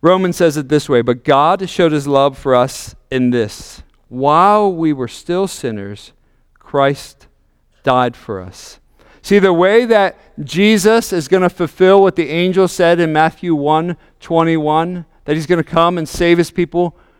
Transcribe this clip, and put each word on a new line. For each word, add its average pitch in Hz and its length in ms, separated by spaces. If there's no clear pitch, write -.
Romans 185 360
says 165 180
it 143 140
this 151 180
way, 123 140
"But 123 240
God 165 440
showed 170 220
his 143 160
love 139 300
for 131 180
us - 400
in 127 220
this. - 520
While 180 640
we 160 220
were 127 140
still 180 400
sinners, 104 680
Christ - 720
died 127 320
for 101 240
us." - 400
See, 202 180
the 190 140
way 202 320
that 208 320
Jesus 208 720
is 165 160
gonna 185 220
fulfill 185 520
what 190 140
the 160 140
angel 180 380
said 170 320
in 160 120
Matthew 160 440
one 156 420
twenty-one, 165 840
that 147 100
he's 156 120
gonna 170 160
come 170 340
and 160 100
save 170 300
his 170 140
people 175 440